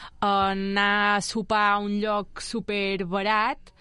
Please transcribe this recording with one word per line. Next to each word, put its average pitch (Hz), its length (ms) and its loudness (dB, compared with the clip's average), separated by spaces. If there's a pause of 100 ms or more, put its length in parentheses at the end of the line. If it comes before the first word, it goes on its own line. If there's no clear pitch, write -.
(200)
anar 202 960 2
a 196 40 0
sopar 208 540 0
a 208 40 2
un 208 220 -2
lloc 208 400 -4
superbarat, 202 1160 -2 (220)